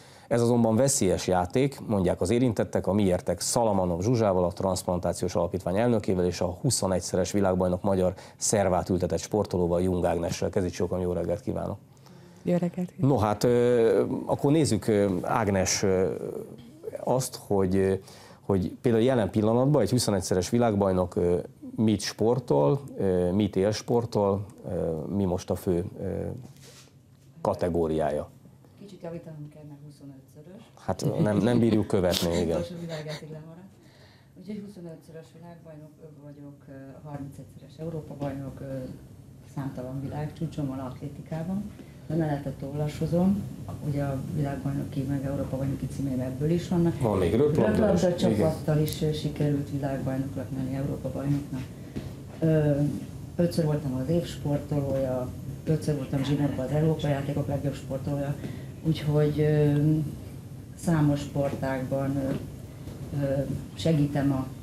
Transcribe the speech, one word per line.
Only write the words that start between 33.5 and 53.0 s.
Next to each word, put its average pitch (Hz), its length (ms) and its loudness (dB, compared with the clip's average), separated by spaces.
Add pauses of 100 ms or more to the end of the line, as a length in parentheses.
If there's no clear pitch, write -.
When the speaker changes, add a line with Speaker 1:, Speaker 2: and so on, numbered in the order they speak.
Speaker 3:
Úgyhogy 208 260 -12
huszonötszörös 165 640 -16 (120)
világbajnok 156 520 -20 (320)
vagyok, 143 340 -18 (100)
ö, 139 40 -18 (380)
harmincegyszeres - 680 -14
Európa-bajnok, 139 840 -8
ö, 135 120 -10 (800)
számtalan 131 460 -8
világcsúcson 147 680 -6
van 131 120 -6
atlétikában. 160 920 -8 (360)
De 151 80 -4
mellette 147 440 0
tollasosom, 156 840 0 (440)
ugye 143 160 -2
a 139 140 -2 (180)
világbajnoki 139 640 -2
meg 135 240 -2
Európa-bajnoki 135 720 -2
címeim 135 240 -2
ebből 131 300 0
is 170 180 2
vannak. 170 340 4
Speaker 1:
Van 104 160 4
még 90 180 4
röplabda 175 580 6
is, 175 80 4
Speaker 3:
Röplabda - 260 4
Speaker 1:
igen. 113 100 4
Speaker 3:
csapattal 156 420 2
is, 156 220 0
ö, 156 100 2
sikerült 147 600 0
világbajnoknak 135 760 -2 (120)
lenni, 131 180 -2
Európa-bajnoknak. 139 840 -2 (800)
Ö, 156 320 4 (640)